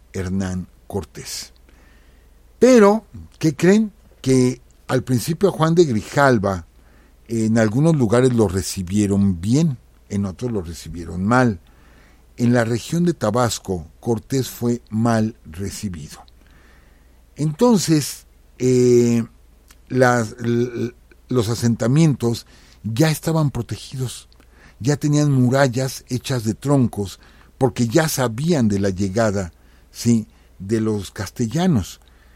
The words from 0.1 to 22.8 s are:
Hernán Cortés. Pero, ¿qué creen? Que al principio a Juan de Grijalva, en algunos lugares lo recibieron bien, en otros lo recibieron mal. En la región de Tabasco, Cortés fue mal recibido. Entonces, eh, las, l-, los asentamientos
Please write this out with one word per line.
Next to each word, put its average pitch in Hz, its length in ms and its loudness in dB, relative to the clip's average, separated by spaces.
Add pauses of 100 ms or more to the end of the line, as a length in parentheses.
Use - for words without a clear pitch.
Hernán 92 540 -6 (200)
Cortés. - 640 -12 (1040)
Pero, 220 460 6 (320)
¿qué 156 180 0
creen? 202 360 2 (300)
Que 127 400 2 (260)
al 135 160 -2
principio 156 460 -2
a - 20 0
Juan 160 240 0
de 175 100 6
Grijalva, 107 840 0 (600)
en 110 300 0
algunos 131 380 2
lugares 123 380 4
lo 110 140 4
recibieron 95 960 0
bien, 131 380 0 (300)
en 101 160 -4
otros 117 260 -8
lo 101 100 -4
recibieron 85 640 -10
mal. 120 340 2 (760)
En 120 160 2
la 117 120 2
región 123 400 -4
de 180 80 0
Tabasco, 107 760 -4 (140)
Cortés 120 480 -4
fue 120 400 -4
mal 110 560 0
recibido. 85 800 -12 (1120)
Entonces, 156 880 0 (320)
eh, 123 640 4 (640)
las, 123 560 0
l-, 120 500 -2 (360)
los 117 200 0
asentamientos 117 960 0 (380)